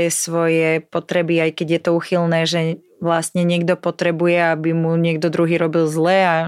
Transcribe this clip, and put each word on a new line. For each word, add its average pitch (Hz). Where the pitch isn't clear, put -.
svoje 165
potreby, 170
aj 160
keď 160
je 165
to 170
uchylné, 170
že 165
vlastne 165
niekto 175
potrebuje, 170
aby 165
mu 165
niekto 165
druhý 170
robil 165
zle 160
a, 175